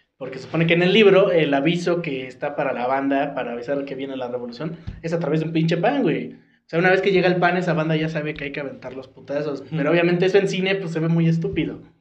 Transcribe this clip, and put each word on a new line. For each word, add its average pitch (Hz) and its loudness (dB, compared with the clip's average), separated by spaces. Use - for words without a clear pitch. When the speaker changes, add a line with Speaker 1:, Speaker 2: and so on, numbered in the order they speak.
Speaker 1:
porque 131 -12
supone 165 -2
que 170 4
en 175 4
el 185 4
libro 190 6
el 147 2
aviso 170 0
que 131 -6
está 143 -10
para 135 -2
la 120 -4
banda, 139 0
para 120 -6
avisar 139 -4
que 131 -10
viene 135 -8
la 127 -8
revolución, 123 -8
es 165 -6
a 165 -2
través 156 0
de 156 -4
un 160 -8
pinche 160 0
pan, 233 2
güey. - -2
O - -20
sea, 165 -2
una 185 4
vez 190 4
que 202 2
llega 180 4
el 175 2
pan, 175 2
esa 175 0
banda 156 0
ya 156 -2
sabe 151 -6
que 143 -10
hay 143 -8
que 151 -8
aventar 127 -10
los 131 -12
putazos. 143 -6
Speaker 2:
Ujú. - -8
Speaker 1:
Pero 147 2
obviamente 175 4
eso 190 4
en 190 2
cine, 190 -2
pues, 165 -6
se 165 -4
ve 160 0
muy 165 4
estúpido. 165 -2